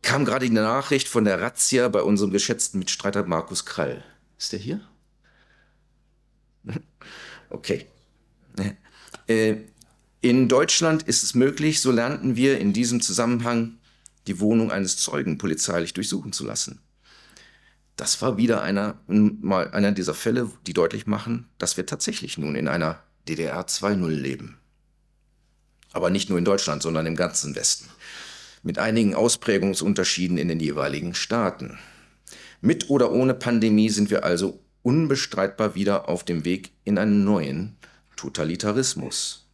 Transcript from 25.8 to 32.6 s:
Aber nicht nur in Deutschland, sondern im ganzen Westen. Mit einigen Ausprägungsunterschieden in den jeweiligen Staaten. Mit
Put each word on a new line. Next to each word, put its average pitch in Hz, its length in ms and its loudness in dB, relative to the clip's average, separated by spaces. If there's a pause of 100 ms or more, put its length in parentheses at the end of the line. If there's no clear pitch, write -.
Aber 87 160 0
nicht 95 180 0
nur 92 100 0
in 87 60 2
Deutschland, 90 380 0
sondern 80 240 -2
im 82 100 -4
ganzen 78 400 -2
Westen. - 320 -2 (720)
Mit - 160 -4
einigen 110 380 2
Ausprägungsunterschieden 95 1200 0
in 80 120 -2
den 82 100 -2
jeweiligen 76 560 -4
Staaten. - 640 -4 (800)
Mit - 300 0